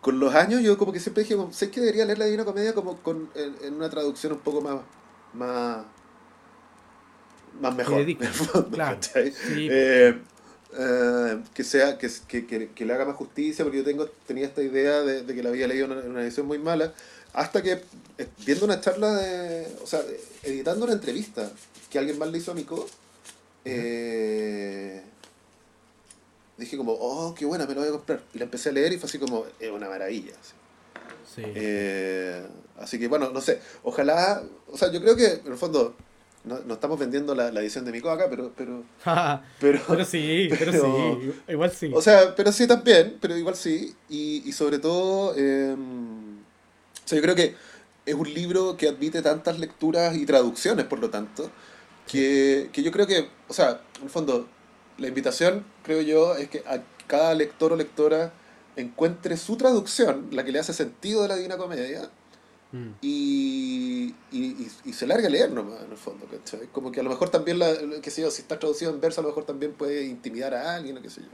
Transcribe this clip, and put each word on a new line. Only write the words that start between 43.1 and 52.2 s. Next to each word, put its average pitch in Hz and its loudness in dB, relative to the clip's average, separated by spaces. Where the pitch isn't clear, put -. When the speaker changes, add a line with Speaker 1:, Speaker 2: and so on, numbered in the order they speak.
Speaker 1:
pero 170 -2
igual 175 -2
sí, - -2
y, 151 -6
y 139 -8
sobre 143 0
todo, 185 0
em, 127 -2
o - -20
sea, 160 0
yo 151 4
creo 175 4
que 170 2
es 147 -2
un 147 -4
libro 180 -2
que 156 2
admite 147 -2
tantas 156 0
lecturas 160 0
y 147 -2
traducciones, 139 4
por 120 -4
lo 113 -2
tanto, 107 -8
Speaker 2:
Sí. - -2
Speaker 1:
que, 139 4